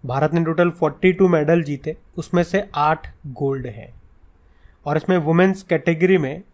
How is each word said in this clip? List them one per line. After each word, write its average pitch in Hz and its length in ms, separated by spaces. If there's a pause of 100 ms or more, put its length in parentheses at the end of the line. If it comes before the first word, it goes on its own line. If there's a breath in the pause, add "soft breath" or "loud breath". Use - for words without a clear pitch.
भारत 139 280
ने 170 120
टोटल 170 240
फ़ोर्टी 165 440
टू 185 140
मेडल 165 360
जीते, 147 340 (200)
उसमें 175 260
से 196 320
आठ 151 380 (140)
गोल्ड 135 400
हैं। 113 260 (920)
और 151 120
इसमें 185 200
वुमेन्स 170 460
कैटेगरी 170 540
में 151 260 (100)